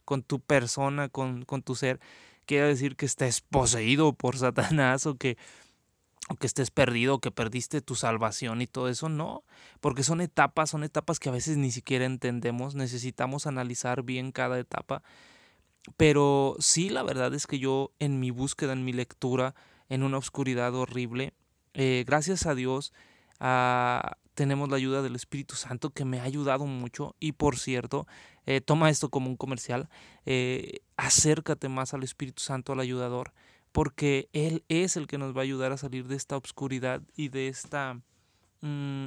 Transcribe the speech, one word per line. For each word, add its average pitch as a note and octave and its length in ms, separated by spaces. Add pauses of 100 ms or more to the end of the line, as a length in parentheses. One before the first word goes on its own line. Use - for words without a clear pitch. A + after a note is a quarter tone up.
con C3+ 200
tu C#3 160
persona, C#3 680
con, B2+ 360
con C3+ 180
tu C3 140
ser, C3 240 (440)
quiera C#3+ 220
decir C3+ 300
que C#3+ 100
estés B2 340
poseído C3 720
por B2 240
Satanás C3 720
o C#3+ 100
que, A#2+ 220 (920)
o - 60
que - 120
estés B2+ 240
perdido, B2 440
o B2+ 60
que B2+ 100
perdiste B2 500
tu C3+ 140
salvación A2+ 640
y B2 60
todo B2+ 220
eso, B2+ 200
no, D#3+ 360 (360)
porque C#3 220
son E3 180
etapas, D#3 480
son D3+ 160
etapas D#3 340
que C#3+ 120
a - 20
veces C3+ 240
ni C#3 140
siquiera B2+ 340
entendemos, B2 720
necesitamos B2+ 720
analizar B2 560
bien B2+ 280
cada B2+ 280
etapa, - 440 (960)
pero C#3+ 600
sí, E3 320
la - 120
verdad B2+ 300
es C#3+ 140
que C#3+ 120
yo C3+ 400
en C#3 220
mi B2+ 100
búsqueda, C3+ 440
en B2+ 100
mi B2+ 80
lectura, B2+ 640 (340)
en C3 140
una C3+ 160
oscuridad B2 560
horrible, B2 580 (400)
eh, C3 340
gracias D#3 380
a D#3 100
Dios, C3 380 (480)
ah, B2 800 (160)
tenemos C#3 340
la C#3 80
ayuda C3+ 240
del B2+ 140
Espíritu C#3 400
Santo B2+ 360
que C#3+ 140
me B2+ 140
ha A#2+ 60
ayudado C#3 420
mucho. C3 540
Y D#3 120
por C#3+ 240
cierto, C3 520 (380)
eh, C3+ 140
toma D#3 300
esto C#3+ 180
como C3 200
un B2+ 80
comercial, C3 520 (380)
eh, B2+ 540 (160)
acércate D3+ 720
más C3 260
al C3+ 80
Espíritu C3 400
Santo, C3+ 300
al C3 80
ayudador, B2 520 (380)
porque C#3+ 640
Él D#3+ 360
es F3 280
el D3+ 100
que C#3+ 120
nos C3+ 180
va C3+ 60
a - 20
ayudar C3 260
a C#3 60
salir C3 320
de C#3 80
esta C#3 200
oscuridad C3 640 (120)
y D3 140
de C3 180
esta, C3 540 (640)
mm, C#3+ 440